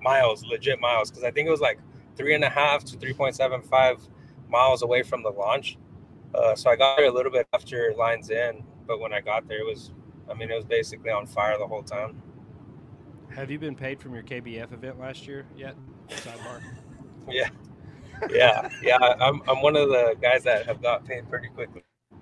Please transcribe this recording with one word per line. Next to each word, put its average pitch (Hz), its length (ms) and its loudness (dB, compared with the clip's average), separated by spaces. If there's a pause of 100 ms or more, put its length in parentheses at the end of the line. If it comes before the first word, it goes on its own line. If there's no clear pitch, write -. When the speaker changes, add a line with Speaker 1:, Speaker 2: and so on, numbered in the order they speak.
Speaker 1:
miles, 127 440 2
legit 120 340 -4
miles, 117 300 0
'cause 123 140 -8
I 120 60 -2
think 147 160 -2
it 165 40 2
was, 151 100 0
like, 120 180 0 (380)
three 143 180 0
and 147 100 0
a 135 40 2
half 143 360 2
to 131 120 -16
three 131 160 -8
point 135 240 -2
seven 127 260 0
five 127 380 4 (480)
miles 123 340 4
away 123 200 2
from 123 200 -6
the 110 80 -4
launch. 104 480 -2 (560)
Uh, 113 200 2
so - 160 2
I 117 60 6
got 135 200 4
there 143 100 8
a 127 60 6
little 127 200 0
bit 123 200 0
after 120 460 -2
lines 113 320 0
in, 113 340 -4 (220)
but 113 140 -2
when 110 120 -8
I 104 80 -4
got 107 260 -4
there, 107 140 -8
it 110 60 -6
was, 107 260 -10 (360)
I 110 60 -12
mean, 113 160 -10
it 113 40 -4
was 110 100 -6
basically 117 460 -4
on 104 160 -4
fire 107 320 -2
the 104 80 -6
whole 104 160 -8
time. 107 380 -10 (1120)
Speaker 2:
Have 135 160 -12
you 147 80 -8
been 147 180 -8
paid 135 240 -8
from 127 140 -16
your 117 80 -12
K 123 180 -12
B 117 180 -14
F 117 140 -14
event 127 260 -14
last 131 280 -14
year 139 200 -14 (100)
yet? 135 180 -16 (340)
Sidebar. 117 520 -14 (360)
Speaker 1:
<laughs> - 320 -20
Yeah. 127 200 -4 (840)
Yeah, 117 380 4 (140)
yeah, 123 140 6 (240)
I'm, 139 280 2
I'm 135 140 0
one 147 140 4
of 143 120 4
the 120 320 4
guys 123 240 4
that 117 220 2
have 113 160 -4
got 120 220 0
paid 120 260 -10
pretty 120 180 -8
quickly. - 340 -14 (400)